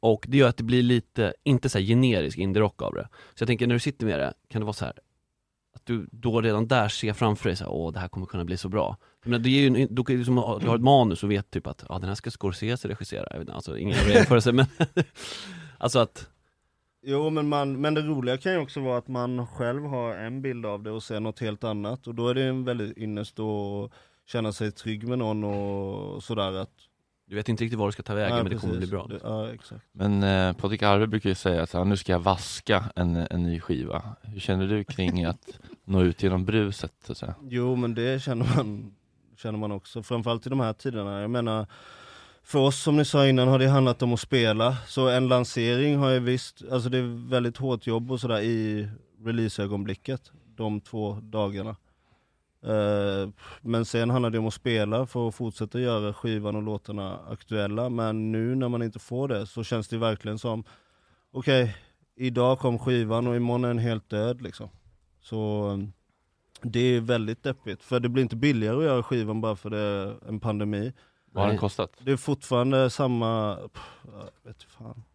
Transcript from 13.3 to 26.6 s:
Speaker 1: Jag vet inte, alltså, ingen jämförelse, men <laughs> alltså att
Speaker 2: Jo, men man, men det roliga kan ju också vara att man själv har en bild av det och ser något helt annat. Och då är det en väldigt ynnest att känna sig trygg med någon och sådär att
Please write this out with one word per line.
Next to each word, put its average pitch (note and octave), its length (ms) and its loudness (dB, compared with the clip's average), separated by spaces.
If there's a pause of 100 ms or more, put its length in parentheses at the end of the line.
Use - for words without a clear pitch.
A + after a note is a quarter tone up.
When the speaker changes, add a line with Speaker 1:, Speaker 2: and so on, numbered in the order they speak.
Speaker 1:
Jag - 80 -10
vet - 20 -8
inte, - 140 -10
alltså, - 240 -8
ingen G2 180 -2 (120)
jämförelse, A#2+ 440 8
men C3 140 6 (120)
<laughs> - 1000 -4
alltså B2 200 2
att - 300 0 (800)
Speaker 2:
Jo, D3 220 2
men D3+ 180 0
man, C#3 320 0
men D3+ 140 0
det D#3 80 2
roliga C3+ 360 -2
kan F#3+ 140 -2
ju F#3 60 0
också C#3+ 220 -6
vara B2+ 180 -2
att A#2+ 100 -8
man B2 380 -4
själv B2 380 -4
har B2 300 -4
en A2+ 280 -8
bild A#2+ 240 -6
av G#2 160 -6
det G#2+ 80 -8
och A2 120 -6
ser G#2+ 180 -6
något A2 200 -6
helt G#2+ 240 -6
annat. G#2+ 420 -4
Och A#2+ 80 -10
då A#2+ 140 0
är B2 60 2
det C3+ 100 0
en C3 200 0
väldigt A#2 340 -4
ynnest G#2+ 400 -6
att G#2 520 -4 (360)
känna A2 260 -2
sig G#2 200 -4
trygg A2 360 -6
med B2 100 -2
någon G#2+ 260 -2
och G2 800 -4
sådär G2+ 280 -2
att F#2 180 -6 (580)